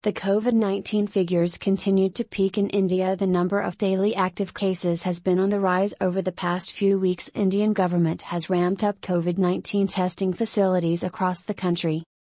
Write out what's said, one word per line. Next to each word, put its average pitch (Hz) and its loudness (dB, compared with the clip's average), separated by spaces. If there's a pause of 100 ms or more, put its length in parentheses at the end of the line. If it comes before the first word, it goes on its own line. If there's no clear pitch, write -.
The 208 0
covid 214 0
nineteen 208 0
figures 175 0
continued 190 2
to 233 -4
peak 190 -2
in 202 0
India. 185 0
The 190 0
number 180 2
of 196 -4
daily 196 0
active 185 -2
cases 180 -2
has 175 -2
been 180 2
on 190 2
the 202 0
rise 190 0
over 185 0
the 180 -4
past 175 -4
few 196 2
weeks. 185 0
Indian 202 2
government 175 2
has 175 -6
ramped 185 0
up 208 -2
covid 175 -2
nineteen 196 0
testing 185 -2
facilities 185 0
across 185 -4
the - -6
country. 170 -2 (300)